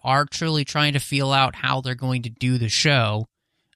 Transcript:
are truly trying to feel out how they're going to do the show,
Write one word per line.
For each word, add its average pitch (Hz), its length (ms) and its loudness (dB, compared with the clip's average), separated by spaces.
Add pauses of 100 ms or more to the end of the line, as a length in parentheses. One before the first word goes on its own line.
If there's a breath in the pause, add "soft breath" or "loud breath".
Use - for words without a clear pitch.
are 135 220 2
truly 156 400 -2
trying 147 300 0
to 139 40 0
feel 139 320 -2
out 135 240 2
how 131 260 -2
they're 131 140 -4
going 127 280 -2
to 120 80 -8
do 127 280 0
the 117 100 0
show, 113 580 2 (500)